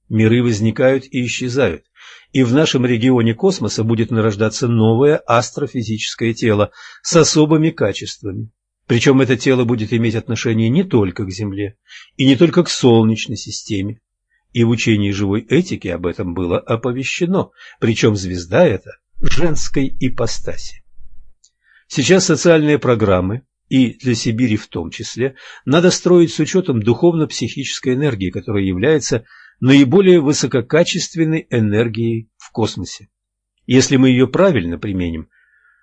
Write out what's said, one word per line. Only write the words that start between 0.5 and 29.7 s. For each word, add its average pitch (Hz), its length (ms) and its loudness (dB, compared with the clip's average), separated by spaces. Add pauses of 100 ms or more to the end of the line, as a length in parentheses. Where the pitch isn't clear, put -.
и 123 140 -4
исчезают. 120 600 -4 (480)
И 135 100 2
в 117 100 2
нашем 143 340 2
регионе 120 480 2
космоса 131 500 -2
будет 113 260 0
нарождаться 110 560 -2
новое 117 500 4
астрофизическое 120 1200 -4
тело 104 380 0 (300)
с - 120 -6
особыми 156 560 4
качествами. 107 800 -6 (360)
Причём 131 340 4
это 127 160 2
тело 127 280 0
будет 113 280 -4
иметь 117 220 0
отношение 113 560 -2
не 165 120 2
только 107 420 0
к 92 60 -10
Земле 101 460 -8 (400)
и 131 100 0
не 135 100 4
только 170 280 2
к - 60 -10
Солнечной 113 640 2
системе. 104 640 -10 (520)
И 117 120 2
в 113 60 0
учении 107 400 0
живой 101 320 -2
этики 147 460 -4
об 87 180 -6
этом 87 260 -6
было 87 260 -4
оповещено, 131 920 -4 (280)
причём 113 360 0
звезда 90 500 0
эта - 320 -4 (220)
женской - 800 2
ипостаси. - 800 -4 (1040)
Сейчас 180 380 2
социальные 151 540 2
программы, 104 640 0 (260)
и 127 240 2
для 123 220 -4
Сибири 117 420 -2
в - 120 -6
том 82 220 -10
числе, 120 460 -8 (300)
надо 170 240 4
строить 175 420 2
с - 60 -14
учётом 151 440 -2
духовно-психической 135 1120 -2
энергии, 120 360 -2
которая 101 340 -4
является 117 600 0 (360)
наиболее 143 600 6